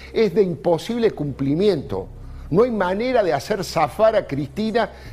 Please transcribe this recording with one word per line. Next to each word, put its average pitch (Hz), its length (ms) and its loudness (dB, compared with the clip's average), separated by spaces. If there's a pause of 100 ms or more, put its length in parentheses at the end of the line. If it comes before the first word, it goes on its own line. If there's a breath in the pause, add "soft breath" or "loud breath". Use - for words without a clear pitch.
(120 loud breath)
es 214 200 2
de 208 100 4
imposible 180 680 0
cumplimiento. 139 960 0 (440 loud breath)
No 180 120 4
hay 254 80 4
manera 214 540 0
de 165 80 2
hacer 196 320 -2
zafar 185 500 2
a 196 120 2
Cristina 208 640 -2 (220 loud breath)